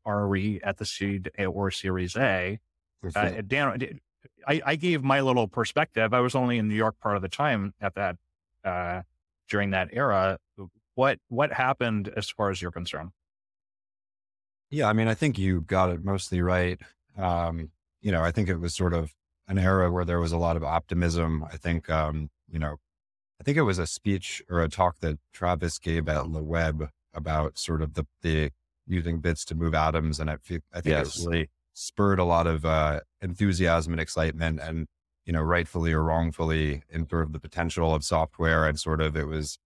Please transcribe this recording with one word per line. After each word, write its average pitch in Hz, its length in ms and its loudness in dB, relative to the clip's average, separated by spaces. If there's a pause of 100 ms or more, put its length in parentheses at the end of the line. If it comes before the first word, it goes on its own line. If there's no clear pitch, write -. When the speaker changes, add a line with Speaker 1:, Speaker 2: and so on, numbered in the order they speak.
Speaker 1:
are 104 240 0
we 98 320 0
at 98 160 -4
the - 80 -8
seed 98 520 -4
or 95 320 -2
Series 92 460 -2
A? 101 440 0 (420)
Speaker 2:
For - 120 -8
Speaker 1:
Uh, 104 160 2
Speaker 2:
sure. 92 120 -6
Speaker 1:
Dan, 127 580 -2 (460)
I, 147 200 0
I 165 100 2
gave 156 280 0
my 139 180 4
little 123 260 4
perspective. 113 680 0
I 123 60 4
was 123 160 2
only 123 220 2
in 107 100 0
New 104 80 0
York 110 240 0
part 104 160 0
of 95 60 0
the 92 80 -4
time 110 500 0
at 98 160 -4
that, 92 220 -2 (480)
uh, 90 380 -4 (440)
during 101 220 0
that 92 240 0
era. 98 460 2 (560)
What, 131 240 2 (100)
what 135 240 0
happened 117 640 0
as 104 120 -6
far 101 200 -2
as 92 120 -4
you're 87 100 -6
concerned? 87 400 -10 (1600)
Speaker 2:
Yeah, 143 180 0
I 107 60 4
mean, 110 140 4
I 113 60 4
think 131 240 0
you 95 240 2
got 92 280 2
it 85 140 -4
mostly 95 380 0
right. 90 380 2 (380)
Um, 85 520 -2 (320)
you 104 100 0
know, 85 100 4
I 85 100 4
think 95 180 0
it 90 80 0
was 85 180 -4
sort 87 180 2
of 82 200 -2 (340)
an 98 100 -2
era 92 340 6
where 90 140 -2
there 87 140 0
was 82 140 0
a 85 40 0
lot 85 200 2
of 78 60 -4
optimism. 82 800 0
I 80 120 -12
think, 82 340 -4
um, 78 400 0 (200)
you 82 100 -6
know, 76 180 -4 (640)
I - 40 -20
think 143 140 2
it 156 60 4
was 95 160 2
a 82 80 -2
speech - 640 -4
or 87 120 2
a 80 80 2
talk 90 300 0
that 78 200 -2 (120)
Travis 87 480 -2
gave 82 300 0
at 76 180 -2
Le 80 160 -4
Web 78 460 0 (240)
about 78 440 -2
sort 80 240 -2
of 78 120 -4
the, 78 120 -4 (160)
the 78 300 0 (340)
using 85 360 -2
bits 82 240 -2
to 80 100 -8
move 80 180 0
atoms. 78 460 0
And 78 100 -2
I 76 80 -4
feel, 85 220 -8 (140)
I 87 80 -8
think 82 100 2
Speaker 3:
Yes. 73 260 0
Speaker 2:
it 85 80 -4
really 82 240 -2 (240)
spurred 98 460 2
a 90 60 4
lot 85 200 4
of, 80 200 0
uh, 76 340 2 (220)
enthusiasm 85 720 2
and 82 80 -2
excitement 80 600 -2
and, 80 260 -8 (380)
you 87 60 -6
know, 80 100 2
rightfully 85 520 0
or 78 100 2
wrongfully, 80 840 0
in 80 180 -4
sort 82 160 0
of 76 80 -4
the 78 80 -10
potential 82 540 -2
of 76 100 0
software, 80 640 2
and 76 120 0
sort 78 240 -2
of, 76 140 -2
it 76 120 -2
was 76 380 -6